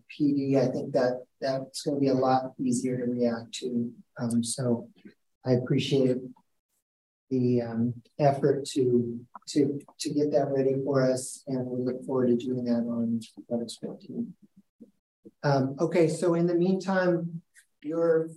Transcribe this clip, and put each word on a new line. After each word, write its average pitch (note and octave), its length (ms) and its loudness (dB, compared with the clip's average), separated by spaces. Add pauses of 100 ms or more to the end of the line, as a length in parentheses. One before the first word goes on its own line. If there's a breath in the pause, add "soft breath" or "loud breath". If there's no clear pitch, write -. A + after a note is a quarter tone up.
P C#3+ 240 0
D, C#3 240 2
I C3 100 4
think - 260 -6
that - 300 0 (160)
that's C3+ 420 -4
gonna C#3+ 180 -2
be C3+ 100 2
a C3 40 2
lot C3 460 2
easier B2+ 380 0
to B2 140 -2
react A#2 420 0
to. A#2+ 380 -4 (280)
Um, A#2 240 0
so A#2+ 460 -2 (540 loud breath)
I B2+ 100 2
appreciate B2+ 640 2 (1120)
the, B2 300 2
um, A#2 320 -2 (260)
effort C#3 540 4
to, A#2+ 460 2 (280)
to, C3+ 320 0 (220)
to D#3 120 -6
get D3 200 0
that C#3 180 2
ready C3+ 320 2
for C3+ 180 2
us, - 460 -2
and B2+ 180 -2
we B2 160 -4
look B2+ 240 -4
forward B2+ 220 0
to A#2+ 80 4
doing B2 300 -2
that A#2 220 0
on A#2 340 -2 (280)
August A#2 320 -6
fourteenth. - 460 -8 (1160)
Um, C#3 360 2
okay, E3+ 280 2
so E3+ 280 0
in E3+ 100 2
the F3 80 2
meantime, F3+ 880 0 (400 soft breath)
you're D#3+ 560 2